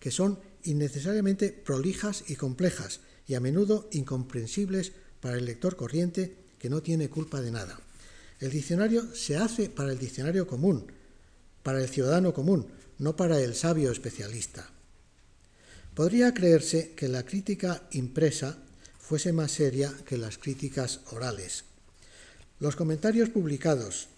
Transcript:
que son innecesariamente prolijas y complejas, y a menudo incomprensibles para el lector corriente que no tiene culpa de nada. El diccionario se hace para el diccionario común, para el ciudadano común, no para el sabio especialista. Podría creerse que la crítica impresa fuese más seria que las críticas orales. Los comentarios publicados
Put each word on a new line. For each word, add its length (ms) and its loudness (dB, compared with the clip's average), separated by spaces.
que 100 -6
son 300 0
innecesariamente 880 0
prolijas 720 -2
y 80 -6
complejas, 680 -2
y 100 -4
a 60 0
menudo 520 2
incomprensibles 1000 -4
para 180 -4
el 60 -4
lector 320 -2
corriente 600 -2
que 100 -6
no 140 -2
tiene 260 0
culpa 320 -6
de 120 -4
nada. 280 -8
El 100 -4
diccionario 640 2
se 220 -2
hace 340 0
para 220 -2
el 60 -4
diccionario 480 -2
común, 440 2
para 180 0
el 80 0
ciudadano 460 4
común, 320 4
no 160 0
para 260 4
el 140 0
sabio 380 2
especialista. 760 -8
Podría 380 6
creerse 600 4
que 140 -2
la 160 -2
crítica 680 -4
impresa 680 0
fuese 340 -2
más 200 0
seria 400 2
que 100 -4
las 220 -6
críticas 640 -4
orales. 540 -8
Los 160 0
comentarios 520 2
publicados 880 0